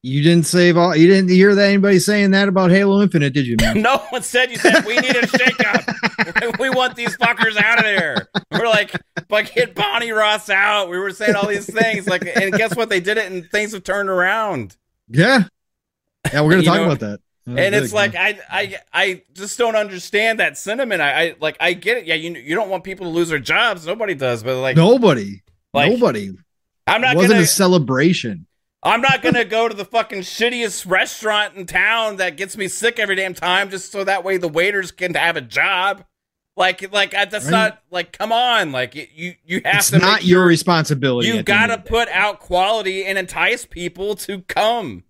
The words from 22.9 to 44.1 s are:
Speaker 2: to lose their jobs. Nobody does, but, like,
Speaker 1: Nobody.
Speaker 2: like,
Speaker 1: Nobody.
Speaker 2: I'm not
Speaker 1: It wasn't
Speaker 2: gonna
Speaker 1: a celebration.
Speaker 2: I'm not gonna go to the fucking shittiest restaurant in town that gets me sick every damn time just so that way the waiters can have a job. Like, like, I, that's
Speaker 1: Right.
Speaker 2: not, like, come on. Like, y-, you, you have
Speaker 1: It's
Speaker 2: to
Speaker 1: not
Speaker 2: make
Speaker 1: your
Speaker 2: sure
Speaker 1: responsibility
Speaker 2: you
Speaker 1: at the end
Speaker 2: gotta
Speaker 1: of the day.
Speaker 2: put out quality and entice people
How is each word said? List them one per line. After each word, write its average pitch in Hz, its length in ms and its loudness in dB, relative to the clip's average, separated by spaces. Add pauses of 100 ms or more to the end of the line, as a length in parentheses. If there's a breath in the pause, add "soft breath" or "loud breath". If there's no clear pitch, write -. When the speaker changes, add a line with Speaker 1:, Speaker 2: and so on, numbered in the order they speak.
Speaker 2:
to 160 40 -8
lose 165 180 -2
their 151 100 -2
jobs. 175 480 -2
Nobody 202 260 -4
does, 123 300 -4
but, 127 180 -4
like, 131 140 -2
Speaker 1:
Nobody. 165 680 4 (320)
Speaker 2:
like, 143 200 2
Speaker 1:
Nobody. 117 360 0 (560)
Speaker 2:
I'm 208 160 0
not 254 120 0
Speaker 1:
It - 40 2
wasn't 185 160 4
Speaker 2:
gonna 185 100 4
Speaker 1:
a 156 40 2
celebration. 139 1000 0 (380)
Speaker 2:
I'm 226 180 2
not 269 220 0
gonna 233 220 0
go 220 220 0
to 220 60 -4
the 202 120 -10
fucking 220 340 -4
shittiest 226 680 -4
restaurant 208 680 -2
in 190 100 -14
town 208 520 -2
that 180 200 -4
gets 190 180 -10
me 202 120 -6
sick 233 320 -4
every 202 160 -2
damn 190 180 -4
time 185 380 -2
just 190 200 -14
so 196 120 -6
that 190 200 -2
way 190 140 -2
the 175 100 -4
waiters 180 440 -2
can 180 240 -8
have 156 220 0
a 143 40 -6
job. 185 600 -2 (520)
Like, 185 380 -2
like, 196 220 -2
I, 202 100 0
that's 202 200 -10
Speaker 1:
Right. 151 60 -2
Speaker 2:
not, 220 380 0
like, 175 260 -6
come 220 160 -4
on. 226 400 0
Like, 127 220 -6
y-, 143 180 -16
you, 175 220 -14 (100)
you 170 220 -6
have 196 140 0
Speaker 1:
It's 202 100 0
Speaker 2:
to 202 80 4
Speaker 1:
not 196 240 4
Speaker 2:
make 175 60 0
Speaker 1:
your 180 160 6
Speaker 2:
sure 175 40 6
Speaker 1:
responsibility 151 840 0
Speaker 2:
you 117 80 -2
Speaker 1:
at - 100 -4
the 208 40 0
end 208 100 4
Speaker 2:
gotta 226 120 0
Speaker 1:
of 196 100 -8
the - 60 -20
day. 226 60 -2
Speaker 2:
put 226 140 0
out 196 300 -2
quality 190 640 -2
and 196 120 -4
entice 185 480 -4
people 180 520 -8